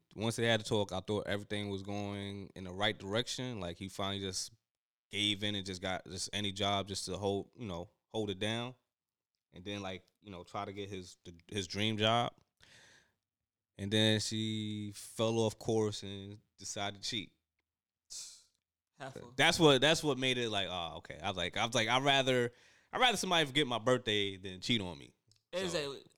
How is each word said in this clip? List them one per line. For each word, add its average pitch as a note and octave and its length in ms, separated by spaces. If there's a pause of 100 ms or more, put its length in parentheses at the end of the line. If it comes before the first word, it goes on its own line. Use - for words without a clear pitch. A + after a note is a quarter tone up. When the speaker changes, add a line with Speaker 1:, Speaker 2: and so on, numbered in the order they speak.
(160)
Speaker 1:
once A2+ 200
they A#2 100
had A2+ 180
to - 20
talk, G#2 280
I F#2 60
thought G#2 280
everything G2+ 420
was G2 120
going G2+ 760
in F#2+ 100
the F2+ 60
right G#2 260
direction. A#2 600
Like, F2 180
he F#2+ 120
finally G2 300
just F#2+ 320 (600)
gave G#2 320
in G#2 120
and F#2+ 100
just F#2 160
got F#2 240
just F#2 260
any G2+ 200
job G2 360
just G2 180
to F#2 120
hold, G2 300 (100)
you B2 100
know, F2 200 (260)
hold A2 160
it F#2 100
down. A#2 360 (760)
And F2+ 100
then, G2+ 180
like, F#2 220 (180)
you G#2 100
know, F2 120
try G2+ 220
to G2 80
get G2 160
his, F#2 360
the, F2+ 80 (140)
his G2 200
dream G#2+ 300
job. A2+ 340 (1500)
And G2+ 140
then G#2+ 280
she G#2+ 760
fell A2+ 440
off A2 200
course G#2+ 440
and G2+ 340 (220)
decided G2+ 420
to - 80
cheat. G#2 220 (1700)
Speaker 2:
Heifer. C3+ 200 (160)
Speaker 1:
That's D#3 240
what, C#3+ 220
that's D#3 200
what D3 160
made B2+ 200
it A#2+ 120
like, G2 220
"Oh, E2+ 260
okay." - 240
I F2+ 60
was G2 80
like, F2 220
I G#2+ 80
was A#2+ 100
like, A2 140
"I'd B2+ 120
rather, C3 520 (400)
I'd G3+ 80
rather A#3+ 160
somebody E3+ 280
forget C#3 220
my A#2+ 100
birthday G#2+ 600
than F#2 240
cheat A#2 180
on F2 180
me." B1+ 140 (420)
So. F3 80
Speaker 2:
Exactly. D3+ 360 (200)